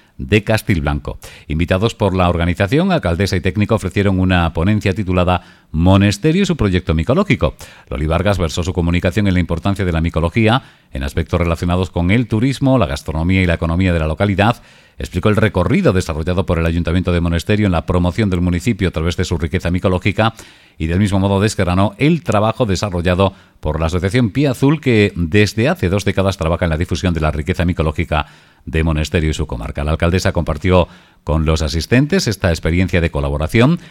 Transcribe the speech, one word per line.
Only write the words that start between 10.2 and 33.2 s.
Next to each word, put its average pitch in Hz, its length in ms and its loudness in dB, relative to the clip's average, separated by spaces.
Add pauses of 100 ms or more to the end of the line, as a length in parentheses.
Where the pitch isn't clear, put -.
en 65 120 -8
aspectos 80 360 -2
relacionados 87 500 -2
con 87 220 -2
el 117 160 0
turismo, 131 500 0
la 101 80 2
gastronomía 80 580 0
y - 20 2
la 82 100 2
economía 85 360 0
de 85 80 0
la 78 80 -2
localidad. 101 560 0 (340)
Explicó - 300 -2
el 107 80 4
recorrido 110 560 2
desarrollado 87 540 -2
por 82 140 0
el 82 60 0
Ayuntamiento 85 460 0
de 87 80 2
Monasterio 85 460 0
en 92 80 2
la 78 120 -2
promoción 90 440 0
del 90 100 0
municipio 90 480 0
a 80 40 0
través 85 260 -2
de 92 80 0
su 85 120 -4
riqueza 85 320 -4
micológica 92 640 0 (440)
y 80 100 -4
del 87 120 0
mismo 101 200 2
modo 98 220 0
desgranó 98 560 0
el 156 260 2
trabajo 110 420 0
desarrollado 90 680 0 (260)
por 78 220 -4
la 82 60 0
Asociación 95 420 0
Pie 139 180 0
Azul, 139 320 0
que 107 380 2
desde 104 500 2
hace 151 220 0
dos 95 160 0
décadas 95 320 0
trabaja 82 260 -2
en 85 80 0
la 76 60 0
difusión 90 360 -2
de 80 60 -2
la 78 120 0
riqueza 78 340 -2
micológica 80 600 -2 (380)
de 80 180 -2
Monasterio 78 460 0
y 76 40 0
su 78 120 -4
comarca. 71 380 -8
La 76 80 -2
alcaldesa 87 400 0
compartió 85 560 2 (360)
con 78 220 0
los 80 160 2
asistentes 117 680 0
esta 101 220 -2
experiencia 85 520 0
de 82 80 0
colaboración 78 720 0 (120)